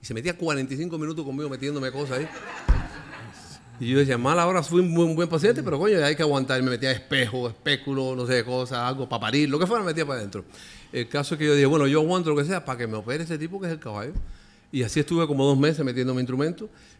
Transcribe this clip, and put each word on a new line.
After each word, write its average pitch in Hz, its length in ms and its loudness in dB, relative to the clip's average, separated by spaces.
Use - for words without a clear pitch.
Y - 60 -18
se 120 80 -8
metía 165 200 -4
cuarenta 143 380 -2
y 131 40 -6
cinco 165 200 -6
minutos 156 260 -6
conmigo 139 240 -6
metiéndome 135 440 -4
cosas 135 260 -4
ahí. 156 100 -4
Y 120 100 -4
yo 135 100 4
decía, 135 180 4
"Mal 143 220 2
ahora 170 240 2
fui 165 160 2
un 175 160 2
buen, 165 200 4
buen 170 120 2
paciente, 185 340 2
pero 156 160 -2
coño, 185 260 4
hay 147 120 2
que 165 80 0
aguantar". 135 360 2
Y 127 40 2
me 131 80 2
metía 127 200 0
espejo, 123 580 0
espéculo, 135 680 -2
no 123 100 -4
sé, 123 200 2
cosas, 127 340 -4
algo 127 280 -2
para 117 120 -4
parir, 135 300 2
lo 143 100 0
que 180 80 2
fuera, 226 160 0
me 185 80 -2
metía 156 140 -2
para 135 140 -4
adentro. 101 260 -8
El 120 160 -4
caso 143 260 -2
es 147 40 -8
que 156 60 0
yo 151 80 6
dije, 143 120 6
"Bueno, 143 200 4
yo 143 140 4
aguanto 170 300 2
lo 147 80 2
que 143 80 2
sea 180 180 -2
para 131 140 -6
que 117 100 -4
me 110 80 -6
opere 123 300 -6
ese 160 120 -6
tipo 165 220 -8
que 190 80 -6
es 165 60 -4
el 156 60 -8
caballo". 113 340 -8
Y 127 120 0
así 131 180 0
estuve 165 260 2
como 135 180 4
dos 139 120 6
meses 151 260 2
metiendo 127 300 -2
mi 127 80 0
instrumento. 147 480 -2